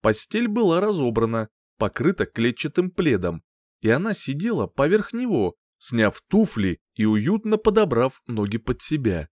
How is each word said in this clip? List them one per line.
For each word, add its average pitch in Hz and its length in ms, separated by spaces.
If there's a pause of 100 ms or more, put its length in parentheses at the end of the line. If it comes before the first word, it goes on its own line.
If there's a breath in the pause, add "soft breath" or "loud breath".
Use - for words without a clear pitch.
Постель 208 460
была 208 340
разобрана, 117 680 (280)
покрыта 117 480
клетчатым 139 680
пледом, 92 520 (380)
и 110 80
она 180 260
сидела 147 540
поверх 175 440
него, 190 440 (220)
сняв 110 500
туфли 110 500 (160)
и 107 100
уютно 175 520
подобрав 190 720
ноги 107 300
под - 220
себя. 107 520